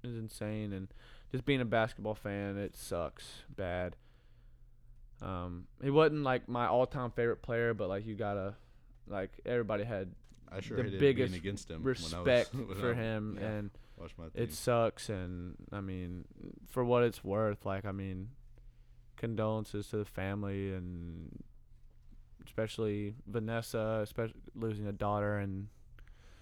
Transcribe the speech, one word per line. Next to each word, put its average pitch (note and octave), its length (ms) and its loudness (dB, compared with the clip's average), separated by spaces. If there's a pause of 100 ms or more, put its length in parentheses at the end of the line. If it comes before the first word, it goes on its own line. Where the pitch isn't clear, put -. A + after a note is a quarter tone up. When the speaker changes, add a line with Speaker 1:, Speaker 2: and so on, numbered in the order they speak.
Speaker 1:
is A#2+ 140 -6
insane, G#2+ 560 -4
and F#2+ 160 -4 (420)
just B2+ 140 -2
being C#3 160 6
a B2 40 4
basketball A2 520 4
fan, G2+ 400 -2
it G2 180 -4
sucks - 720 -4
bad. F2+ 460 -2 (1300)
Um, F2+ 460 -6 (120)
he C3+ 100 2
wasn't, D3+ 340 8
like, B2+ 240 2
my A#2+ 180 2
all-time B2 460 4
favorite A#2 300 2
player, A#2 320 2
but, F#2+ 140 -2
like, G2 180 -2
you A2 100 -4
gotta, G2+ 400 -2 (500)
like, G2 240 -2 (160)
everybody G#2+ 380 2
had G2 280 -2 (380)
Speaker 2:
I F#2 100 -6
sure - 180 -4
Speaker 1:
the B2+ 60 2
Speaker 2:
hated G2 140 0
Speaker 1:
biggest G#2 340 8
Speaker 2:
being F2+ 80 -4
against G2 300 -4
him D#2+ 140 -4
when C3 100 4
I - 60 -
was, D#2+ 120 -4
<laughs> - 0 - (140)
Speaker 1:
respect B2 280 6
Speaker 2:
when A2+ 220 -4
I G2+ 40 -2
Speaker 1:
for A#2+ 140 4
him, G#2+ 460 0
Speaker 3:
Yeah. G#2 80 -2
Speaker 1:
and G#2 220 -2 (260)
Speaker 2:
watched - 220 -12
my E2 160 -10
Speaker 1:
it A#2 120 0
Speaker 2:
team. - 40 -6
Speaker 1:
sucks, - 580 2
and, F2+ 460 -4 (160)
I G2+ 100 -4
mean, F2+ 440 -4 (420)
for B2+ 180 0
what A#2+ 200 8
it's A2+ 180 2
worth, G#2 420 2
like, F#2+ 200 -2
I G2 80 -2
mean, F#2+ 380 -6 (880)
condolences A2 720 -2
to G#2+ 80 -2
the G#2 60 0
family, G2 680 -2
and F2 580 -8 (1160)
especially G#2+ 680 -2 (120)
Vanessa, A2 760 0
especially A2+ 380 -4 (140)
losing A2 320 -2
a G2+ 60 -2
daughter, G#2 460 2
and G2 300 -2 (720)